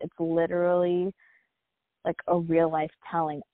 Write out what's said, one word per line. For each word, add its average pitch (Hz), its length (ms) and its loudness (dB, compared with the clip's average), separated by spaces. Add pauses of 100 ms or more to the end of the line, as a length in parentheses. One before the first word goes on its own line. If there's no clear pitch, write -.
it's - 180 -10
literally, 175 920 0 (920)
like, 170 120 -4 (120)
a 175 100 2
real 165 320 2
life 156 200 -2 (200)
telling 156 320 -4 (120)